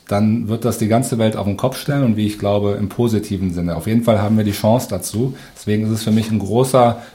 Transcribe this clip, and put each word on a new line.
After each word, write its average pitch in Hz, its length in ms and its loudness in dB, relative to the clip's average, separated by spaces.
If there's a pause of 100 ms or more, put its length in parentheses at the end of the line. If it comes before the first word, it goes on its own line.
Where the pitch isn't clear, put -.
dann 107 420 0
wird 113 160 -4
das 110 120 0
die 113 100 -2
ganze 117 320 0
Welt 110 180 0
auf 98 80 -6
den 101 100 -2
Kopf - 220 -2
stellen 143 260 -2
und 110 140 2
wie 107 80 0
ich 104 120 -4
glaube, 101 420 0
im 101 100 -2
positiven 101 640 -2
Sinne. 85 240 -4
Auf 80 100 -6
jeden 117 160 2
Fall 110 180 2
haben 104 140 2
wir 107 80 2
die 101 80 0
Chance 110 380 0
dazu. 110 480 -4 (180)
Deswegen 107 300 -2
ist 110 60 -2
es 110 120 -2
für 113 80 -2
mich 110 200 2
ein 110 80 2
großer 120 640 2 (140)